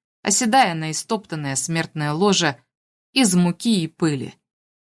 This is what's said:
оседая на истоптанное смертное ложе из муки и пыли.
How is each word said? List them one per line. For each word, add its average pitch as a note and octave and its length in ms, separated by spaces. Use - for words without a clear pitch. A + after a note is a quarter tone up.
оседая A3 540
на D#3+ 160
истоптанное D#3 640
смертное D#3 580
ложе E3+ 480
из A3+ 200
муки F3+ 500
и D3+ 40
пыли. D3 480